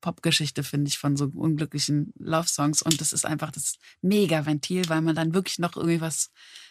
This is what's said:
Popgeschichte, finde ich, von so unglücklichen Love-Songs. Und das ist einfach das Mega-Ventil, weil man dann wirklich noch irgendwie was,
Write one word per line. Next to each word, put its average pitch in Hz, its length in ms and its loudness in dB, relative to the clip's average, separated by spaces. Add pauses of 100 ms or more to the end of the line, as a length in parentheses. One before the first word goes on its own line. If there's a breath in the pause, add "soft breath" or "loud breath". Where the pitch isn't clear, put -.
Popgeschichte, 160 640 0
finde 143 260 0
ich, - 80 -4
von 143 180 0
so 139 180 0
unglücklichen 151 840 0
Love-Songs. 160 640 0
Und 160 180 2
das 156 140 -2
ist - 120 -2
einfach 156 260 -4
das - 260 -6 (240 soft breath)
Mega-Ventil, 170 880 2
weil 160 120 2
man 160 140 2
dann 160 180 0
wirklich 190 260 -2
noch 170 180 -2
irgendwie 165 240 2
was, 160 280 -4 (420 loud breath)